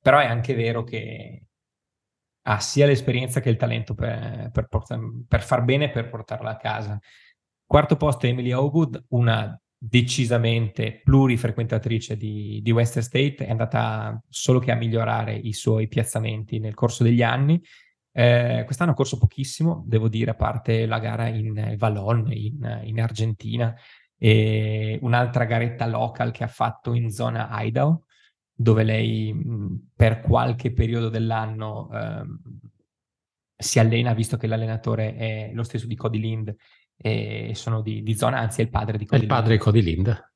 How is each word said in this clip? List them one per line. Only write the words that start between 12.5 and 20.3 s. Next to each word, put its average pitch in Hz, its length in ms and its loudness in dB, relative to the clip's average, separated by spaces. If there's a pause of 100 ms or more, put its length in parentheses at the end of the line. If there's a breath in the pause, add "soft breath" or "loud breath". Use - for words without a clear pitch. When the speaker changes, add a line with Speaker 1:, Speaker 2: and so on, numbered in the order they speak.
Speaker 1:
di 110 80 2
Western 117 340 2
State, 143 420 0
è - 40 -6
andata 110 680 -2 (100)
solo - 320 0
che 123 120 -2
a 113 40 0
migliorare 113 580 -2
i 110 180 -8
suoi 110 360 0
piazzamenti 110 680 -4
nel 110 160 -6
corso - 280 0
degli 117 200 6
anni. 139 400 2 (480 soft breath)
Eh, 120 540 4
quest'anno 160 280 0
ha - 20 4
corso 135 240 -2
pochissimo, 156 680 0
devo 113 220 2
dire, 113 220 -2